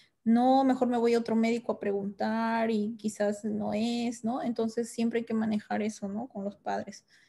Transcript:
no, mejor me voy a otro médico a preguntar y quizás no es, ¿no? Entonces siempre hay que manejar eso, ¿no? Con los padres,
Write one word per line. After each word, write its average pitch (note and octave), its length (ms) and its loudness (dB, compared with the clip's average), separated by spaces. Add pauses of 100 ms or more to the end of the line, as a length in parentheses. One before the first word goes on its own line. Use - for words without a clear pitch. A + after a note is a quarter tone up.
(260)
no, B3+ 400 6
mejor C4 240 4
me A#3+ 80 0
voy A#3 160 4
a A#3 60 4
otro A3+ 180 0
médico A3+ 340 2
a G#3+ 80 -4
preguntar A3 920 -2
y A3 280 0
quizás G#3 480 -2
no G#3 280 -2
es, A#3 520 -2
¿no? - 160 -2
Entonces A#3 480 -2
siempre A#3 300 -2
hay A#3 60 -4
que A3+ 80 -4
manejar G#3+ 480 0
eso, G#3 280 -4
¿no? A3 180 -6
Con G3+ 160 -10
los G3+ 140 -6
padres, G3+ 480 -8 (240)